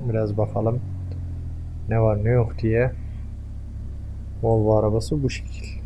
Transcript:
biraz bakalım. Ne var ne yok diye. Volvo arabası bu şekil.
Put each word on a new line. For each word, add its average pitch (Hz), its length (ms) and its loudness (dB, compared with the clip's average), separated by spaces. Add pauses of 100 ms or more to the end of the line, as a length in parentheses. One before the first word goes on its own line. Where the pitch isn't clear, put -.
biraz 110 300 2
bakalım. 110 420 2 (1080)
Ne 113 120 2
var 107 240 4
ne 113 60 4
yok 120 280 2
diye. 113 340 2 (1500)
Volvo 110 340 6
arabası 110 460 2
bu 127 80 2
şekil. - 560 -8